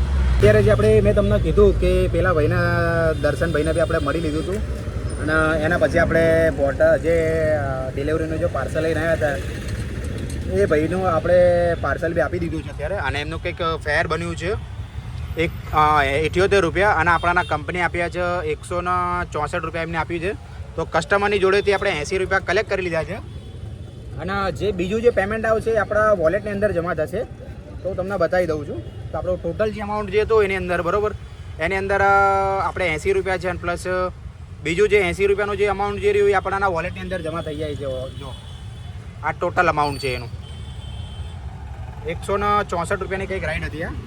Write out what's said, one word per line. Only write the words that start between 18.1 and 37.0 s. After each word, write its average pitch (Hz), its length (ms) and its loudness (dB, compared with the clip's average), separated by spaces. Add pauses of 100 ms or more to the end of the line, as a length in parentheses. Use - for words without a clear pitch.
એકસો 165 340 -4
ને 180 520 -2
ચોસઠ 147 220 -4
રૂપિયા 165 280 -4
એમને 165 140 -6
આપ્યું 160 240 -4
છે. 196 120 -4 (420)
તો 160 100 -4
કસ્ટમરની 202 540 2
જોડેથી 190 340 4
આપણે 196 160 2
એંસી 151 280 -2
રૂપિયા 185 220 0
કલેક્ટ 185 300 0
કરી 190 120 -2
લીધા 165 220 -2
છે 160 120 -8 (1040)
અને 190 320 -2
જે 185 200 -2
બીજું 185 300 -2
જે 240 80 8
પેમેન્ટ 214 360 0
આવશે 220 260 2
એ 226 60 4
આપણા 208 340 4
વોલેટની 196 400 2
અંદર 202 200 0
જમા 170 220 -2
થશે. 165 300 -2 (600)
તો 190 100 -4
તમને 185 240 -4
બતાવી 180 280 2
દઉં 151 220 -4
છું. 233 140 -8 (300)
તો 160 60 -6
આપણો 180 180 -2
ટોટલ 180 360 -2
જે 208 100 -8
અમાઉન્ટ 208 300 -4
જે 208 100 2
હતો 220 220 4
એની 196 120 0
અંદર, 180 260 -2
બરોબર, 202 340 0 (440)
એની 170 160 0
અંદર, 196 260 0
અ, 196 80 4 (540)
આપણે 180 220 -2
એંસી 160 280 0
રૂપિયા 190 240 0
છે 175 100 -4
અને 175 140 -4
પ્લસ 175 220 -4 (800)
બીજું 175 260 2
જે 208 80 6
એંસી 180 280 2
રૂપિયાનું 202 320 0
જે 202 80 2
અમાઉન્ટ 202 360 -2
જે 202 100 2
રહ્યું 202 180 4
એ 202 40 4
આપણાના 190 340 0
વોલેટની 180 340 -2